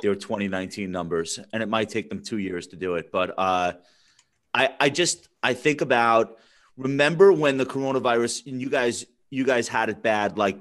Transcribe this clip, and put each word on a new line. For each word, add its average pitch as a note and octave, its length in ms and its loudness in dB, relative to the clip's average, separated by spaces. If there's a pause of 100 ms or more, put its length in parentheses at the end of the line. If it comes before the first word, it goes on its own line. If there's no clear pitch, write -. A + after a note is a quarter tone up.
their G2+ 140 0
twenty G2+ 320 -6
nineteen F#2+ 440 -6
numbers, E2+ 480 -4 (140)
and A2 80 -4
it G#2+ 80 -6
might G#2+ 180 -2
take A2 220 -6
them G2 140 -10
two A2+ 160 -6
years F2+ 280 -6
to - 80 -20
do F2+ 200 -4
it. E2 160 -8
But, F2+ 260 -2
uh, F2+ 360 0 (800)
I, C3 260 2
I C#3+ 100 4
just, - 380 -2 (160)
I B2 100 2
think D3 280 0
about, A#2 580 2 (380)
remember D3 540 4
when D3 260 2
the C3 80 2
coronavirus, B2+ 840 0
and C3 120 -8
you C3 100 -6
guys, B2 360 0 (240)
you C3+ 160 -4
guys B2 220 2
had A2+ 220 0
it G#2 120 -6
bad G#2 360 0
like G2+ 240 0